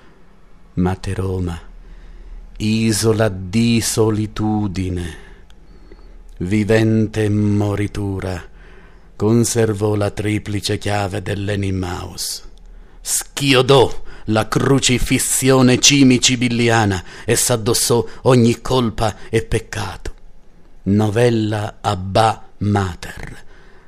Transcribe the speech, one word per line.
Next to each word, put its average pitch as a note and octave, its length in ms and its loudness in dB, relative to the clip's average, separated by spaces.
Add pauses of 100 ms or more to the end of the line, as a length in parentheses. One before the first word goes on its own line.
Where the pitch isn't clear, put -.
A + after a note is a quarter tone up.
(760)
Materoma, F#2 880 -4 (960)
isola A2 720 0
di G#2+ 520 0
solitudine, G#2 1300 -2 (1200)
vivente G#2+ 920 0
moritura, G2+ 1120 -2 (720)
conservò G#2+ 800 0
la G2+ 160 0
triplice G#2 680 -4
chiave G2+ 420 -4
dell'Enimaus, F#2+ 1200 -6 (580)
schiodò C3 1000 2 (280)
la G#2+ 180 2
crucifissione B2+ 1300 2
cimicibilliana A#2+ 1300 4 (220)
e A#2 100 2
s'addossò A#2 680 0 (200)
ogni A#2+ 360 4
colpa A2+ 580 0 (120)
e A2+ 140 0
peccato. - 720 -6 (680)
Novella G#2+ 1000 0
Abba G#2 760 0
Mater, - 840 -4 (440)